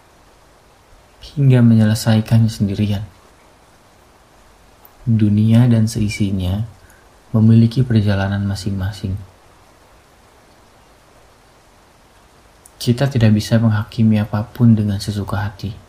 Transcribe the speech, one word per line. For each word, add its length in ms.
hingga 240
menyelesaikannya 880
sendirian. 560
Dunia 640
dan 160
seisinya 800
memiliki 560
perjalanan 560
masing-masing. 960
Kita 340
tidak 240
bisa 240
menghakimi 640
apapun 560
dengan 240
sesuka 400
hati 320